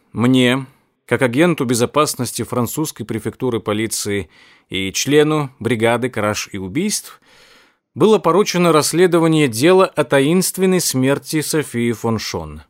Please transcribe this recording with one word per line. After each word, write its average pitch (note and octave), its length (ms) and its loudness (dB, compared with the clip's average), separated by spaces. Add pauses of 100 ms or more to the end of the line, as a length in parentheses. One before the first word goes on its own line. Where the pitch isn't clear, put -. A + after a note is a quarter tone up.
(120)
мне, B2+ 540 2 (400)
как B2 160 0
агенту C#3+ 420 2
безопасности A#2+ 760 -2
французской B2 600 -6
префектуры A2+ 560 -6
полиции G#2 680 -4 (400)
и F#2+ 240 -4
члену D3+ 640 0
бригады A#2 520 0
краж G#2 420 -4
и G2+ 60 -10
убийств, A#2+ 640 -6 (760)
было G3 240 4
поручено F3 540 2
расследование D#3+ 760 4
дела E3+ 380 4
о D3+ 180 -2
таинственной F3 760 2
смерти C#3 600 -2
Софии A#2+ 520 -2
фон A2+ 260 -4
Шон». D2+ 520 -10